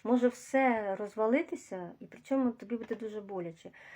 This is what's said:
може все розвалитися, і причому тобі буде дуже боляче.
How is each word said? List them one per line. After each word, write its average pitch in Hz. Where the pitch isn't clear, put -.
може 247
все 240
розвалитися, 214
і -
причому 262
тобі 226
буде 220
дуже 214
боляче. 180